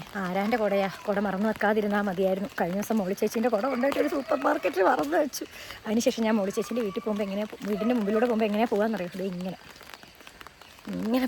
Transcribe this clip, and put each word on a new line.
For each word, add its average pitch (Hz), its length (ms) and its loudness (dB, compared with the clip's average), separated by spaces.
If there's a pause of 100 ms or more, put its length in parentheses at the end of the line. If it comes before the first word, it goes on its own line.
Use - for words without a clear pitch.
(220)
ആരാൻ്റെ 196 400 0
കുടയാ? 196 260 2 (160)
കുട 196 220 0
മറന്നു 196 240 0
വെക്കാതിരുന്നാൽ 208 580 2
മതിയായിരുന്നു. 190 420 0 (100)
കഴിഞ്ഞ 185 200 0
ദിവസം 220 220 0
മോളി 190 180 -2
ചേച്ചീൻ്റെ 226 340 2
കുട 208 200 2
കൊണ്ടുപോയിട്ട് 277 280 2
ഒരു 294 120 2
സൂപ്പർ 285 320 0
മാർക്കറ്റിൽ 294 440 2
മറന്നു 294 320 2
വെച്ചു. - 220 -4 (420)
അതിനുശേഷം 226 420 2
ഞാൻ 220 120 2
മോളി 196 180 0
ചേച്ചീൻ്റെ 226 280 -2
വീട്ടിൽ 202 200 -4
പോകുമ്പോൾ 214 200 -2
എങ്ങനെയാ, 202 220 -4 (200)
വീടിൻ്റെ 214 300 2
മുമ്പിലൂടെ 220 320 2
പോകുമ്പോൾ 226 200 2
എങ്ങനെയാ 214 240 2
പോകാമെന്നറിയോ? 202 380 0 (100)
ദേ 190 140 -2
ഇങ്ങനെ, 180 220 -6 (1500)
ഇങ്ങനെ 247 220 2